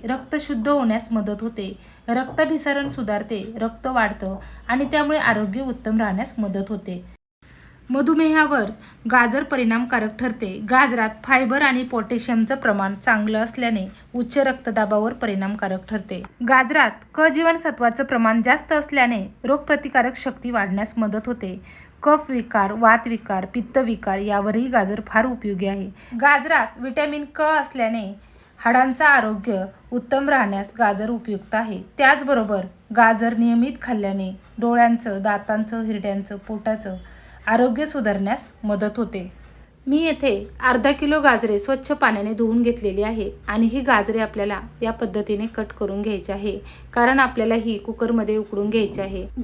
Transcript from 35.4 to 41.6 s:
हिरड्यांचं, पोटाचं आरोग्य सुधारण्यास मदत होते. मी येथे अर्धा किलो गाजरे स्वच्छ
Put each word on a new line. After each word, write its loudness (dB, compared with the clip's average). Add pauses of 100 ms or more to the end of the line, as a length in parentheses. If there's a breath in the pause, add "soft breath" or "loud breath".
हिरड्यांचं, -6
पोटाचं -6 (500 loud breath)
आरोग्य 2
सुधारण्यास -2 (120)
मदत -2
होते. -6 (460 soft breath)
मी 2
येथे 0 (100)
अर्धा 4
किलो 0
गाजरे 4
स्वच्छ -2